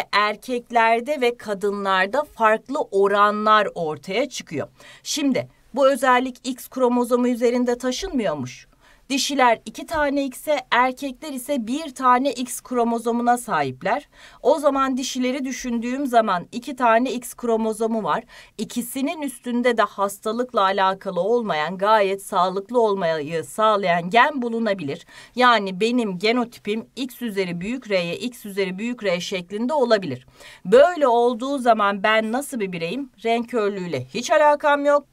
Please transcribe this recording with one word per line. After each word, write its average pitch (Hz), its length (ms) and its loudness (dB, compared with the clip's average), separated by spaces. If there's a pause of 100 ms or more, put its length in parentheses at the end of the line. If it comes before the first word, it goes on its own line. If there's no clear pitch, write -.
(120)
erkeklerde 240 1120 0
ve 240 160 0
kadınlarda 196 840 0
farklı 226 580 0
oranlar 208 920 4
ortaya 190 540 -4
çıkıyor. - 380 -8 (360)
Şimdi 269 440 -2 (260)
bu 269 160 4
özellik 254 580 0
X 247 200 -10
kromozomu 247 600 0
üzerinde 247 500 0
taşınmıyormuş. 240 920 -4 (420)
Dişiler 269 560 2
iki 262 200 -14
tane 285 400 0
X'e, 277 340 -4 (120)
erkekler 262 600 -2
ise 247 340 -4
bir 277 280 -6
tane 254 380 2
X 247 280 -8
kromozomuna 240 760 0
sahipler. 180 720 -4 (320)
O 294 180 4
zaman 269 380 0
dişileri 254 480 -4
düşündüğüm 247 600 -6
zaman 220 460 2
iki 247 240 -10
tane 247 360 2
X 240 220 -10
kromozomu 226 720 -2
var. 170 200 -2 (340)
İkisinin 262 640 -6
üstünde 247 560 -2
de 220 40 2
hastalıkla 220 800 -2
alakalı 190 600 0
olmayan, 190 560 -2
gayet 196 460 2
sağlıklı 196 580 0
olmayı 165 600 0
sağlayan 185 640 0
gen 254 320 4
bulunabilir. 202 640 -4 (300)
Yani 214 440 2
benim 220 400 0
genotipim 226 640 -2 (100)
X 262 260 -10
üzeri 190 400 -6
büyük 226 280 -8
R'ye 175 280 -2
X 240 280 -10
üzeri 190 320 -4
büyük 233 260 -8
R 180 160 0
şeklinde 202 540 -6
olabilir. 208 540 0 (380)
Böyle 294 420 6
olduğu 240 500 2
zaman 214 460 2
ben 320 280 2
nasıl 262 280 -6
bir 190 120 -2
bireyim? 180 380 -6 (160)
Renk 233 240 0
körlüğüyle 190 560 -2
hiç - 260 -4
alakam 294 540 4
yok. 285 280 2